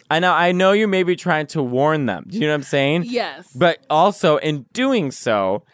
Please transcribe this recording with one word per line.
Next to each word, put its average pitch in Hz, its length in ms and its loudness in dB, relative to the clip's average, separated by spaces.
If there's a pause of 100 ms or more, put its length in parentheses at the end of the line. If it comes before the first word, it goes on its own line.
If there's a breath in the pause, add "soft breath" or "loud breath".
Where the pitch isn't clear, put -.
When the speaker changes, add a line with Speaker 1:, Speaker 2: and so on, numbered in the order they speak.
(100)
Speaker 1:
I 156 80 0
know, 180 140 2
I 170 180 2
know 185 220 2
you 214 160 2
may 190 160 2
be 180 100 0
trying 160 340 -2
to 156 140 -4
warn 139 440 0
them. 92 200 -4
Do - 80 -14
you 110 60 -6
know 151 80 0
what 151 60 0
I'm 147 100 -4
saying? 147 420 0
Speaker 2:
Yes. 185 480 -8
Speaker 1:
But 165 240 0 (100)
also 160 500 2
in 143 340 -4
doing 240 400 0
so, 101 500 0 (100 soft breath)